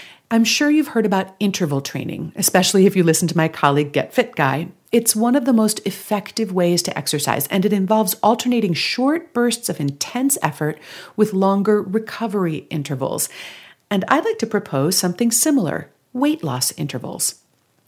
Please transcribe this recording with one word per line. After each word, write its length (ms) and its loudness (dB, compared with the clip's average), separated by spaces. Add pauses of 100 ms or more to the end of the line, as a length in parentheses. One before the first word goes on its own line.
(300)
I'm 120 4
sure 280 2
you've 180 2
heard 160 0
about 340 -2
interval 440 0
training, 520 -8
especially 520 4
if 100 2
you 80 6
listen 240 2
to 80 -4
my 100 4
colleague 460 0
Get 220 -2
Fit 200 0
Guy. 340 0 (220)
It's 240 2
one 220 2
of 80 0
the 80 2
most 340 2
effective 640 -4
ways 340 2
to 140 -6
exercise, 500 -2
and 180 2
it 80 0
involves 480 2
alternating 500 2
short 640 -2
bursts 340 -2
of 120 -6
intense 600 -2
effort 380 -2 (340)
with 200 2
longer 480 4
recovery 880 -4
intervals. 580 -4 (640)
And 180 0
I'd 160 2
like 140 -2
to 80 -2
propose 500 -2
something 340 0
similar, 600 0 (240)
weight 280 0
loss 300 -2
intervals. 640 -6 (540)